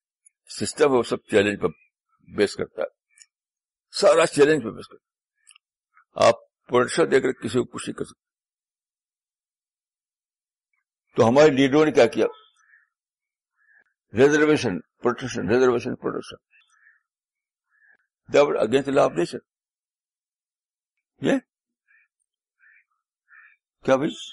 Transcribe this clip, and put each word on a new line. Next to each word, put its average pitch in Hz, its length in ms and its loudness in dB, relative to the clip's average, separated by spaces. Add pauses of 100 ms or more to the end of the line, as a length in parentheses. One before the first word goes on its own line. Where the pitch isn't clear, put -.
(600)
سسٹم 143 300 -2
ہے، 127 60 2
وہ 117 60 0
سب - 140 -6
چیلنج 101 440 -2
پر 92 60 -4 (680)
بیس 101 180 -2
کرتا - 260 -10
ہے، - 60 -6 (1040)
سارا 151 340 2
چیلنج 143 380 2
پر 107 80 -8
بیس - 160 -18
کرتا - 160 -20
ہے۔ - 1200 -8
آپ 117 80 4 (320)
پولیٹیشن 123 440 0
دیکھ 135 120 2
کر 131 80 -2
کسی 123 280 -6
کو - 60 -4
کچھ - 240 -14
نہیں - 80 -14
کر - 80 -10
سکتے۔ - 220 -20 (3000)
تو 113 140 4
ہمارے 147 200 6
لیڈروں 139 360 2
نے 151 60 -2
کیا 123 140 4
کیا؟ - 200 -2 (1900)
ریزرویشن، 139 680 2
پروٹیکشن، 120 680 -6
ریزرویشن، 127 460 0
پروٹیکشن۔ - 400 -10 (2000)
They 143 160 4
were - 140 -2
against 131 260 -2
the 135 80 0
law 139 120 2
of 139 60 -10
nature۔ - 420 -8 (1600)
یہ 262 180 -2 (2500)
کیا 135 100 2
بھائی؟ 143 160 -4 (220)